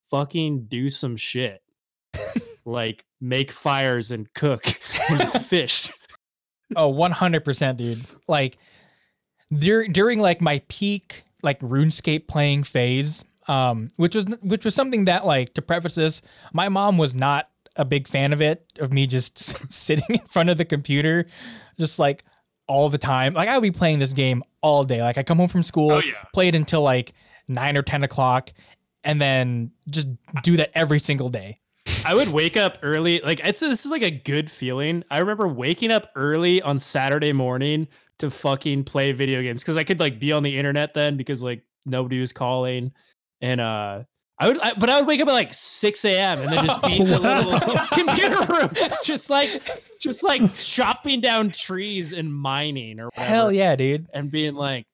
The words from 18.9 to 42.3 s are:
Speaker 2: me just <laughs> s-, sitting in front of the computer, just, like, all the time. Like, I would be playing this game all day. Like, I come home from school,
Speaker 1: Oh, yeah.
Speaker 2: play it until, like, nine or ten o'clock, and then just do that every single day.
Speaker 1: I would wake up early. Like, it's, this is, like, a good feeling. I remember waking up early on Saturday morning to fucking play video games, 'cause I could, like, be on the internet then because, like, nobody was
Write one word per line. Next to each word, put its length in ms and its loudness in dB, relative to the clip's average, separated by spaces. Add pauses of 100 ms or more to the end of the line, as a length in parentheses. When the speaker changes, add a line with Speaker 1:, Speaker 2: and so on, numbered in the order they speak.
Speaker 2:
me 140 2
just 320 -2
<laughs> 20 -10
s-, 340 -6
sitting 420 0
in 100 -4
front 240 2
of 80 2
the 80 0
computer, 580 0 (540)
just, 200 -2
like, 240 2 (440)
all 240 2
the 80 -2
time. 340 0
Like, 160 0
I 80 0
would 60 2
be 80 2
playing 280 2
this 140 0
game 300 0 (180)
all 240 4
day. 180 0
Like, 140 0
I 60 -2
come 160 2
home 100 4
from 140 0
school, 300 2
Speaker 1:
Oh, 120 4
yeah. 80 -4 (220)
Speaker 2:
play 140 4
it 60 2
until, 280 2
like, 320 2 (320)
nine 320 -2
or 40 2
ten 220 -2
o'clock, 480 0 (520)
and 140 0
then 520 2 (180)
just 200 -2 (340)
do 160 4
that 160 0
every 240 4
single 320 -2
day. 300 -8 (440)
Speaker 1:
I 100 2
would 140 4
wake 280 2
up 260 2
early. 380 2
Like, 220 -2
it's, 180 0
this 240 0
is, 60 -2
like, 120 0
a 80 2
good 400 -4
feeling. 600 -4
I 80 0
remember 300 0
waking 420 -2
up 240 2
early 480 2
on 160 0
Saturday 540 0
morning 560 -2 (300)
to 120 -4
fucking 540 -2
play 280 0
video 300 -2
games, 220 -6
'cause 120 -2
I 80 0
could, 140 0
like, 220 -2
be 100 0
on 140 2
the 140 -2
internet 360 -2
then 220 0
because, 260 -6
like, 220 -8 (220)
nobody 340 -2
was 120 -2